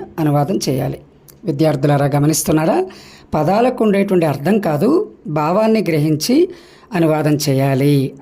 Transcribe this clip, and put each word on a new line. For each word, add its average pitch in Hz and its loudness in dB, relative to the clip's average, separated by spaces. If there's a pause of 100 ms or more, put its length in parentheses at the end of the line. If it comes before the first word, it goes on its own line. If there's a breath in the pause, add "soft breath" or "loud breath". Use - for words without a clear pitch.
(180)
అనువాదం 147 0 (100)
చేయాలి. 139 -4 (460)
విద్యార్థులారా, 147 0
గమనిస్తున్నారా? 156 0 (480 loud breath)
పదాలకు 226 0
ఉండేటువంటి 196 2
అర్థం 151 0
కాదు, 202 0 (160)
భావాన్ని 190 0
గ్రహించి 160 0 (440 loud breath)
అనువాదం 156 2
చేయాలి. 139 0